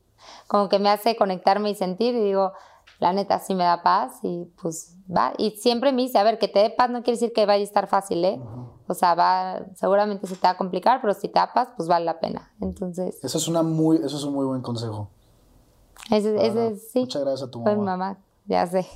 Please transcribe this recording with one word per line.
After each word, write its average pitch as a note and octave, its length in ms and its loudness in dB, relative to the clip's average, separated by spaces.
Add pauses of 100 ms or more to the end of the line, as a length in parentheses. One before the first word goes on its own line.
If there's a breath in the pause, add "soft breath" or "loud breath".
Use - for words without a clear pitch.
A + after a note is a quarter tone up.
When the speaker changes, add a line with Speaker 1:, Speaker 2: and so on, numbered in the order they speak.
(460 loud breath)
Speaker 1:
como G3+ 220 2
que G3+ 100 4
me G3+ 120 2
hace A3+ 260 2
conectarme G3 540 2
y G3 40 -2
sentir, G3 400 -2
y A#3 60 0
digo, G3 320 2 (480 loud breath)
"La F3 140 2
neta G3 260 0
sí - 140 -4
me F3+ 100 0
da F3 180 2
paz", G#3+ 400 0
y F3 220 -6 (160)
pues E3+ 340 -10 (160)
va. G3+ 280 0
Y G#3+ 140 0
siempre A#3+ 400 2
me B3 100 0
dice, B3+ 160 0
"A G3 40 6
ver, A3 160 2
que - 100 0
te G3 120 2
dé A3 100 6
paz B3 200 2
no A#3+ 120 -6
quiere A#3+ 160 0
decir A#3 140 -2
que G#3+ 140 2
vaya G3+ 160 4
a - 20 -4
estar G3 240 -2
fácil, F#3+ 360 0
¿eh? G3 140 0
Speaker 2:
Ujú. B2 320 -14 (180)
Speaker 1:
O F3+ 60 -4
sea, F3 200 4
va, F3+ 460 0 (140)
seguramente G3+ 520 0
se F#3 100 -10
te - 100 -10
va F3+ 40 6
a F3+ 80 0
complicar, F#3+ 420 2
pero G3+ 140 0
si - 140 -6
te - 120 2
da F#3 140 0
paz, B3 220 0
pues E3 120 -4
vale E3+ 160 2
la E3 160 -4
pena". - 400 -6
Entonces F#3 640 -6
Speaker 2:
Eso C3+ 140 -4
es D#3 100 -4
una E3 140 2
muy, D#3+ 340 4
eso C#3+ 220 -4
es C#3+ 60 -6
un C#3+ 100 -4
muy C#3 100 -2
buen C3 160 -2
consejo. A2+ 480 -6 (1000)
Speaker 1:
Ese, G#3+ 240 0
Speaker 2:
La G3+ 80 0
Speaker 1:
ese G#3+ 120 0
Speaker 2:
verdad. A3+ 220 -2 (160)
Speaker 1:
sí. B3+ 80 0
Speaker 2:
Muchas B3 220 -4
gracias C3 260 -4
a - 20 -18
tu A#2 120 -12
Speaker 1:
Fue G#3+ 120 2
mi G#3 100 -2
Speaker 2:
mamá. F#3 120 -2
Speaker 1:
mamá, F#3+ 220 -6 (260)
ya F#3 220 0
sé. F#3 140 -2 (160)